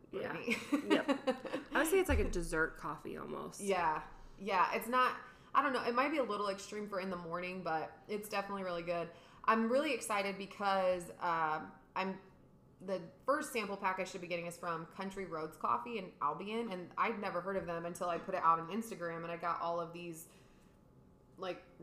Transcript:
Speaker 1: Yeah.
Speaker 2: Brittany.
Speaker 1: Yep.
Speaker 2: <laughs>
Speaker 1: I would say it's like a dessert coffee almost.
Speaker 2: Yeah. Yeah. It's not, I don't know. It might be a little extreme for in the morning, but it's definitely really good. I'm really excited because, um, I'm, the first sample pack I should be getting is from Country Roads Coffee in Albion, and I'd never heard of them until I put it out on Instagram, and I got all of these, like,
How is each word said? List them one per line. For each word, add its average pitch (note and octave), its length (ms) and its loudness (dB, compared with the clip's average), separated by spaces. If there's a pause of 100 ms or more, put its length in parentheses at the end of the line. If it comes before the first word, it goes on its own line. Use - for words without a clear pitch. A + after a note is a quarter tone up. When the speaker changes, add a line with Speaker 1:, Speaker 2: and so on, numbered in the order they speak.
(220)
Speaker 1:
Yeah. - 100 -4
Speaker 2:
Brittany. E3 240 -4 (380)
Speaker 1:
Yep. C4 420 2 (160)
Speaker 2:
<laughs> - 220 -6
Speaker 1:
I - 40 4
would D4+ 100 4
say F#4+ 120 6
it's F#4 80 2
like C#4 120 6
a G3 80 4
dessert E3 500 0
coffee - 400 -8
almost. D3 420 -8
Speaker 2:
Yeah. F3 400 2 (400)
Yeah. G3 340 4
It's A3 140 -2
not, B3+ 240 4 (420)
I C4+ 80 6
don't C#4 100 4
know. A#3+ 140 2
It A#3+ 80 2
might C4+ 160 4
be D#4 80 2
a B3+ 60 4
little G#3 240 0
extreme G3+ 400 -4
for G3 120 -2
in F#3+ 100 -2
the F3+ 60 -2
morning, F3 460 -4
but D#3+ 300 0 (160)
it's G#3 200 -4
definitely G3 360 -2
really F3 180 -2
good. E3+ 260 0 (360)
I'm A3+ 260 6
really C#4+ 240 4
excited G3 440 0
because, F#3+ 680 2 (160)
um, D#3+ 480 2 (260)
I'm, F#3+ 240 0 (640)
the F#3 160 -2 (260)
first D4 260 2
sample G3+ 240 0
pack F#3+ 240 2
I F#3 40 2
should F#3 160 -6
be F3 60 -8
getting E3+ 200 -2
is E3+ 100 -8
from E3 300 -2 (100)
Country G3 280 -4
Roads D#3+ 320 -4
Coffee A#3 420 0
in F#3 80 -6 (140)
Albion, G3 520 0
and F3+ 160 -6 (100)
I'd G3+ 220 2
never F3 200 -2
heard F#3+ 160 0
of F3 100 -2
them E3+ 200 -2
until F3 220 -2
I E3+ 100 2
put - 160 -6
it F3 80 2
out E3 160 8
on D#3+ 140 -2
Instagram, F3 500 -4
and E3+ 80 -4
I E3+ 60 -4
got E3+ 240 0
all E3+ 200 0
of E3 120 -4
these, E3+ 340 -10 (1120)
like, F#3 240 -2 (200)